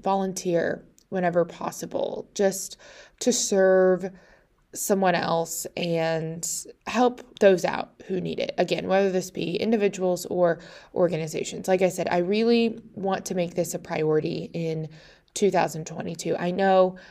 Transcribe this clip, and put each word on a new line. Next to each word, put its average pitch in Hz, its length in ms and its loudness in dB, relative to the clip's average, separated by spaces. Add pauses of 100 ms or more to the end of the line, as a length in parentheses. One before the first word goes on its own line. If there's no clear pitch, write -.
volunteer 190 800 0 (260)
whenever 175 360 2
possible, - 880 -8
just 196 420 -2 (440)
to 247 120 2
serve 185 800 4 (600)
someone 190 440 2
else 165 500 -2 (100)
and 165 720 -2 (380)
help - 540 0
those 190 260 6
out - 240 -4 (160)
who 180 160 -4
need 165 180 -6
it. - 200 -4
Again, 175 280 -2
whether 190 240 2
this 185 200 -2
be 170 240 -6
individuals 196 720 0
or 175 320 2 (340)
organizations. 170 760 -2
Like 185 140 4
I 185 80 4
said, 170 220 -4
I 175 80 2
really 226 600 2 (140)
want 190 320 -4
to 185 100 -6
make 175 200 -4
this 170 180 -2
a 170 60 -6
priority 165 760 -2
in 160 340 -4 (460)
two 196 160 2
thousand 165 380 -2
twenty-two. 165 500 -6
I 175 140 -2
know 185 460 4 (140)